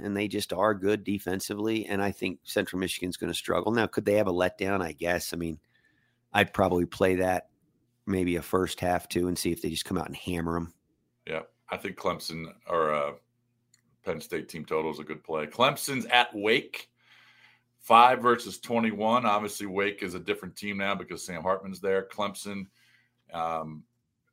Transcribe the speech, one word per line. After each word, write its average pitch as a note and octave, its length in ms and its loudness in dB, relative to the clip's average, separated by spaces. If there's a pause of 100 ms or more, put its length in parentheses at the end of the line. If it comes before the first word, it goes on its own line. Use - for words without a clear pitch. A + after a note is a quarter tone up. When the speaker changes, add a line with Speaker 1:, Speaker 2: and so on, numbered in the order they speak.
Speaker 1:
and G2+ 120 -4
they G#2 120 0
just G2+ 260 -4
are G2+ 200 4
good G2 300 2
defensively, G#2 840 -2
and G2 160 0
I G2+ 100 2
think F#2+ 320 -4
Central F#2 360 -2
Michigan's F2+ 380 -4
gonna E2+ 160 -4
struggle. F2+ 380 0
Now, A2+ 160 2
could - 180 -4
they G2+ 100 4
have G#2+ 120 4
a F#2 60 0
letdown? F#2+ 480 0
I E2 100 -4
guess. E2+ 420 -2
I E2+ 40 -6
mean, E2 220 -4 (720)
I'd G#2 220 4
probably F2+ 320 4
play F#2 300 2
that F#2 340 0 (560)
maybe F#2 300 0
a E2 60 -2
first F#2 380 0
half, F2+ 280 0
too, F2+ 200 0
and F2+ 100 -2
see F2 140 -2
if E2 100 -4
they D#2+ 80 -4
just D#2+ 160 -4
come F#2 120 -4
out D#2 100 -4
and - 80 -10
hammer E2+ 420 -4
'em. E2+ 160 -6 (520)
Speaker 2:
Yeah, D#2+ 180 -6 (260)
I F#2 80 -6
think F#2+ 180 -10
Clemson E2 580 -6 (140)
or, D#2+ 260 0
uh, D2 200 -2 (880)
Penn E2 160 -4
State D#2 300 -6
team D#2 160 -12
total D#2 260 -2
is D2 80 -10
a D#2 40 -12
good D2+ 200 -10
play. D#2 240 -4
Clemson's C3 600 0
at A#2+ 280 4
Wake, A2 540 0 (920)
five A#2+ 420 8
versus A#2 380 2
twenty-one. A2+ 640 2
Obviously, G#2 420 0
Wake G2+ 360 -2
is F#2 120 -6
a F#2 40 -8
different F2+ 360 -6
team G2+ 220 -6
now G2 180 0
because F2+ 280 -10
Sam E2+ 200 -8
Hartman's F#2+ 360 -2
there. F#2+ 320 0
Clemson, G2+ 540 -6 (640)
um, D#2+ 520 -6 (500)